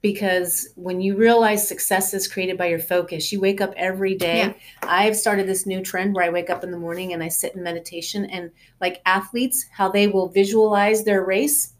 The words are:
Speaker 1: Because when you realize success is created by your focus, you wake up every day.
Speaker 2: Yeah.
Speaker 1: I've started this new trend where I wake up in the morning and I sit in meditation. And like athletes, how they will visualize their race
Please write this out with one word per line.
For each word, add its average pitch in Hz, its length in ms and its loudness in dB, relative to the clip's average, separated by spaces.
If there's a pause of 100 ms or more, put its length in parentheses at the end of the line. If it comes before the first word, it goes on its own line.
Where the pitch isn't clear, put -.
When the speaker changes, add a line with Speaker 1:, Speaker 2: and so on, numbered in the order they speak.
Speaker 1:
Because 185 720 0
when 180 260 -4
you 196 120 2
realize 220 540 4
success 190 460 -2
is 190 120 -4
created 185 300 -4
by 180 120 -2
your 170 100 0
focus, 175 540 -2
you 202 80 -2
wake 196 200 2
up 190 160 -2
every 190 380 -2
day. 170 240 0
Speaker 2:
Yeah. 196 140 0 (300)
Speaker 1:
I've 208 340 2
started 202 300 0
this 190 200 -2
new 185 160 -4
trend 190 320 -2
where 180 100 2
I 170 60 2
wake 175 180 -2
up - 160 -4
in 180 60 -8
the 175 80 -8
morning 170 340 -8
and 165 100 -6
I 165 60 -6
sit - 260 -4
in 185 80 -10
meditation. 170 640 -6
And 175 240 -10 (300)
like 180 240 -2
athletes, 220 680 0
how 190 200 0
they 202 160 4
will 190 220 2
visualize 208 760 4
their 202 200 2
race 214 560 0